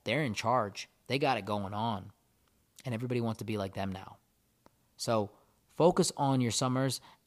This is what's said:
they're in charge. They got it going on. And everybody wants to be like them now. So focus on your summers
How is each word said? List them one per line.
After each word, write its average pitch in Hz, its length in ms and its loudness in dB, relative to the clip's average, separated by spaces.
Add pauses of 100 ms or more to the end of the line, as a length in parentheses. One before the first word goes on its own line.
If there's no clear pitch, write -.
they're 127 180 0
in 120 120 -2
charge. 113 540 0 (200)
They 127 100 0
got 135 200 2
it 98 80 -8
going 101 280 -2
on. 104 380 -4 (720)
And 123 100 -4
everybody 123 260 -2
wants 113 180 -2
to 110 60 -6
be 107 140 -4
like 98 160 -4
them 98 160 -4
now. - 280 -12 (760)
So 110 360 0 (440)
focus 175 400 6
on 135 240 2
your 120 120 2
summers 127 480 0 (260)